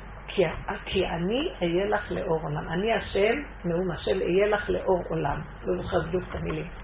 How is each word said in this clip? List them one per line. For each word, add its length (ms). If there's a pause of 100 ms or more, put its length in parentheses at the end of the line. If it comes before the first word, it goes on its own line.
(280)
כי, 140 (420)
כי 220
אני 560
אהיה 220
לך 280
לאור 300
עולם. 300
אני 200
השם, 420 (300)
נאום 260
השם, 320
אהיה 240
לך 240
לאור 380
עולם. 320 (220)
לא 140
זוכר 320
בדיוק 200
את 60
המילים. 360 (140)